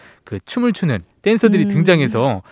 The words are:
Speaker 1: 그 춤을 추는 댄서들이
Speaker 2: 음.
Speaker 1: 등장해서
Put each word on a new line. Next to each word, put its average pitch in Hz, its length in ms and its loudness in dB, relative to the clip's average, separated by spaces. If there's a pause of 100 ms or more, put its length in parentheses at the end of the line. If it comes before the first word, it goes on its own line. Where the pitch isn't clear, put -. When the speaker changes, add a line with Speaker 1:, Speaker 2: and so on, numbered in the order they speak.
(240)
Speaker 1:
그 101 220 -10
춤을 240 260 -2
추는 139 280 -2 (200)
댄서들이 208 440 2
Speaker 2:
음. 202 40 -2
Speaker 1:
등장해서 135 840 0